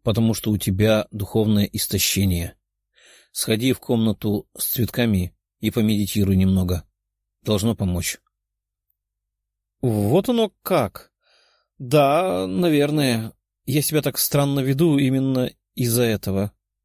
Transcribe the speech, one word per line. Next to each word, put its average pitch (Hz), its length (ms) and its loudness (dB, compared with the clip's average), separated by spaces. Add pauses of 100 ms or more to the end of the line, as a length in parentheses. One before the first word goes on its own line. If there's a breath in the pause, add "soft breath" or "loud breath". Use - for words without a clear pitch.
потому 113 300 2
что - 160 -4
у 104 80 2
тебя 104 540 0
духовное 104 540 0
истощение. 92 880 -2 (760 soft breath)
Сходи 117 420 0
в - 60 -6
комнату 110 680 -2 (100)
с - 100 -6
цветками 104 680 -2 (240)
и 107 100 -4
помедитируй 104 680 0
немного. 92 500 0 (560)
Должно 107 320 0
помочь». 90 440 -4 (1600)
«Вот 117 480 0
оно 226 220 0 (120)
как. - 480 -4 (680)
Да, 156 680 2
наверное, 147 840 0 (320)
я 143 160 0
себя 151 200 -2
так 139 160 -4
странно 139 440 0
веду 139 360 2
именно 131 540 0 (240)
из-за 120 280 0
этого». 101 480 -2 (340)